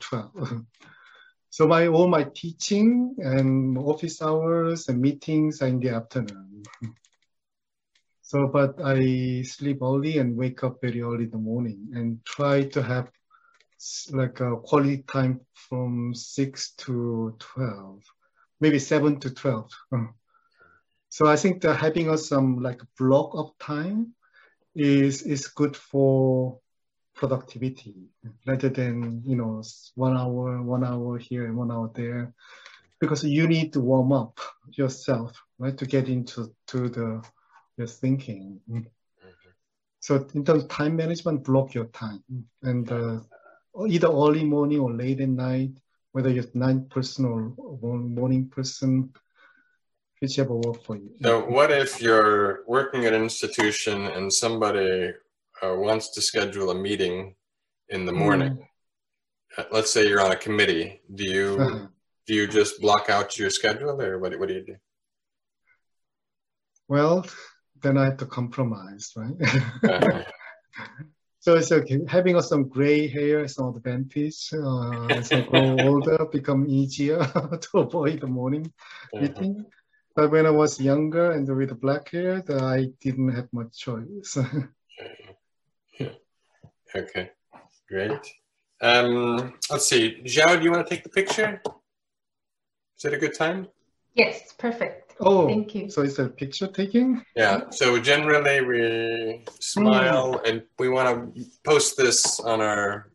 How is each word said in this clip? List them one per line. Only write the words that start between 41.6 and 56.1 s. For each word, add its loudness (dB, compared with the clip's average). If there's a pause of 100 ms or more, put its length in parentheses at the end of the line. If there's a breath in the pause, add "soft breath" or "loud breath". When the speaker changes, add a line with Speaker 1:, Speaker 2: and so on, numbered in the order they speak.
Speaker 1:
your -6
time, -12 (400)
and, -4
uh, -4 (680 soft breath)
either 4
early 4
morning 2
or 0
late -2
at 0
night, -2 (420)
whether 0
you're 0
night 0
person -2
or -4 (260)
mor-, -4
morning 0
person, -2 (1120 soft breath)
whichever -2
work -4
for -10
you. -16 (120)
Speaker 2:
So 4
what 4
if 2
you're 4
working 0
at 4
an 2
institution -2
and -4
somebody, 0 (500)
uh, -2
wants -2